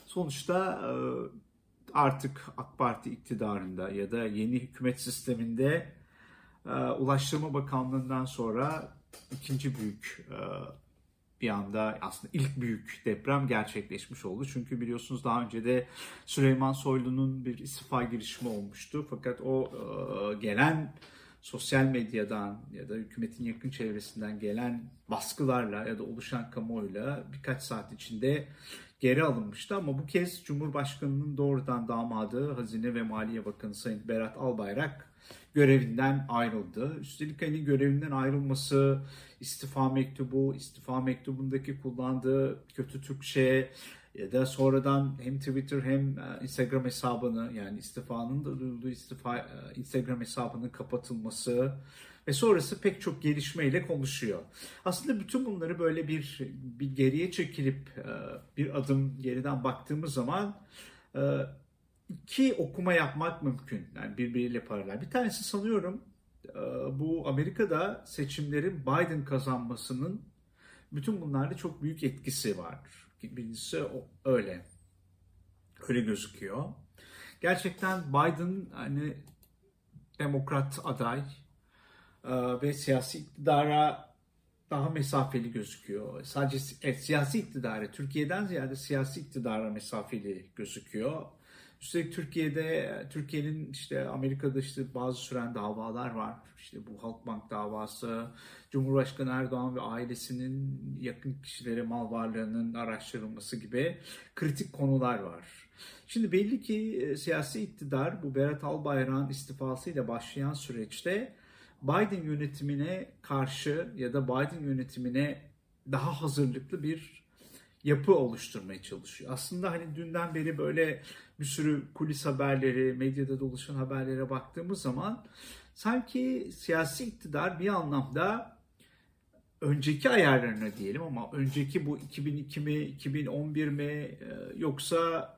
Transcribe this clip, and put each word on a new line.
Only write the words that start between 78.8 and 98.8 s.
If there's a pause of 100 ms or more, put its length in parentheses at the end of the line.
demokrat
aday, (1040)
e, (280)
ve
siyasi
iktidara (560)
daha
mesafeli
gözüküyor.
Sadece
si-,
evet,
siyasi
iktidara,
Türkiye'den
ziyade
siyasi
iktidara
mesafeli
gözüküyor. (580)
Üstelik
Türkiye'de,
Türkiye'nin
işte
Amerika'da
işte
bazı
süren
davalar
var. (240)
İşte
bu
Halkbank
davası, (440)
Cumhurbaşkanı